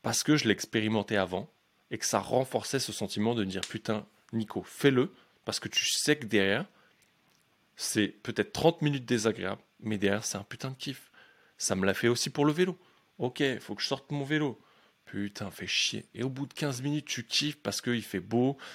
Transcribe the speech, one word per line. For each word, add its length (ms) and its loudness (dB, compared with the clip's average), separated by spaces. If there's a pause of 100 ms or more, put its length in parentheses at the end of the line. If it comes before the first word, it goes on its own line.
Parce 220 0
que 140 6
je 100 2
l'expérimentais 680 2
avant, 340 -2 (400)
et 60 -6
que 80 -6
ça 140 2
renforçait 600 0
ce 140 -4
sentiment 420 -2
de 80 0
dire, 240 -4
putain, 400 -6 (240)
Nico, 320 -4
fais-le, 500 4 (300)
parce 160 -4
que 80 -8
tu 180 -2
sais 300 2
que 100 -10
derrière, 400 4 (1080)
c'est 320 0
peut-être 460 -4
trente 280 4
minutes 240 0
désagréables, 560 0 (180)
mais 180 -4
derrière, 260 2
c'est 140 -6
un 60 -8
putain 260 -10
de 60 -8
kiff. 360 -12 (460)
Ça 180 0
me 100 2
l'a 100 4
fait 120 2
aussi 220 2
pour 160 2
le 80 6
vélo. 260 2 (380)
Ok, 240 -4 (180)
faut 140 -10
que 80 -8
je 60 -4
sorte 240 -4
mon 120 -2
vélo. 380 -2 (440)
Putain, 440 -6
fais 160 -12
chier. 480 -2
Et 100 -10
au 60 -2
bout 160 -6
de 80 -18
quinze 300 -4
minutes, 240 -2
tu 180 -6
kiffes 320 -2
parce 240 -4
qu'il 220 0
fait 160 -4
beau, 380 2 (180)